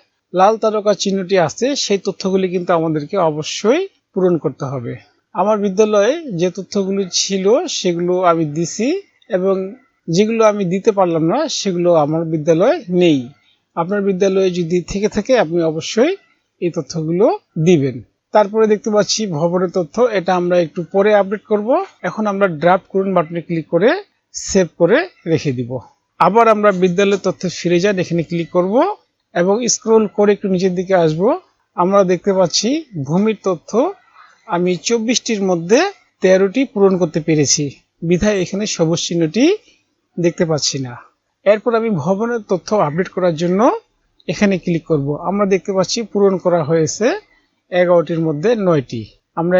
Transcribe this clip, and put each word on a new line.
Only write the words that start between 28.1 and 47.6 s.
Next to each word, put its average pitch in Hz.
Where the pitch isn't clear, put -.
ক্লিক 170
করব 180
এবং 190
স্ক্রল 220
করে 208
একটু 202
নিচের 185
দিকে 190
আসব। 160
আমরা 196
দেখতে 185
পাচ্ছি 185
ভূমির 202
তথ্য 185
আমি 180
চব্বিশটির 226
মধ্যে 185
তেরোটি 190
পূরণ 196
করতে 170
পেরেছি, 151
বিধায় 180
এখানে 190
সবুজ 165
চিহ্নটি 170
দেখতে 175
পাচ্ছি 151
না। 127
এরপর 214
আমি 226
ভবনের 214
তথ্য 180
আপডেট 165
করার 180
জন্য 175
এখানে 196
ক্লিক 165
করব। 143
আমরা 202
দেখতে 190
পাচ্ছি 190
পূরণ 196
করা 175
হয়েছে 160